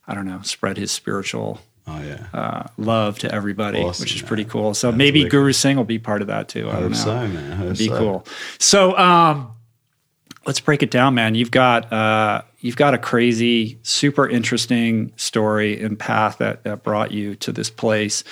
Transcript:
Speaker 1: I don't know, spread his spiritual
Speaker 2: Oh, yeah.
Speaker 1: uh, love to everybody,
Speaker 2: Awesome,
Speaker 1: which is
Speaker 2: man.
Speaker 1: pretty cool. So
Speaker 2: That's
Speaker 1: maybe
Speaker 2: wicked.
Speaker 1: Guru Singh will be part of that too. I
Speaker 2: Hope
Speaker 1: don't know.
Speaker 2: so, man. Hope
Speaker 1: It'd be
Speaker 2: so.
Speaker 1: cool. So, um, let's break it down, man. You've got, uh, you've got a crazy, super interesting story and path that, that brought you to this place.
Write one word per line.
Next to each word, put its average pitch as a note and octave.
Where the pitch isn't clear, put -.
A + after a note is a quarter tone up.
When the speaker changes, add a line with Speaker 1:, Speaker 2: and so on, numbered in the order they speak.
Speaker 1:
I -
don't G2
know, F#2
spread -
his G2+
spiritual G#2+
Speaker 2:
Oh, D#2
yeah. C#2+
Speaker 1:
uh, -
love G#2+
to -
everybody, G#2
Speaker 2:
Awesome, F2
Speaker 1:
which -
is -
Speaker 2:
man. -
Speaker 1:
pretty A2
cool. G#2+
So B2
Speaker 2:
That's A2+
Speaker 1:
maybe C#3+
Speaker 2:
wicked. -
Speaker 1:
Guru C#3
Singh C#3
will B2
be A2+
part G#2
of G2
that G#2+
too. -
I G#2+
Speaker 2:
Hope A1+
Speaker 1:
don't A1
know. A1+
Speaker 2:
so, A2
man. D#2
Hope F2+
Speaker 1:
It'd F#2
be A2
Speaker 2:
so. A#2+
Speaker 1:
cool. G2+
So, F#3+
um, E3
let's C3+
break D3
it -
down, B2+
man. A2
You've A#2
got, B2
uh, G#2+
you've A#2+
got C#3+
a B2
crazy, A#2
super C#3+
interesting A#2
story G#2+
and G#2+
path G#2+
that, A2
that G#2
brought G#2+
you G#2
to -
this A2
place. G#2+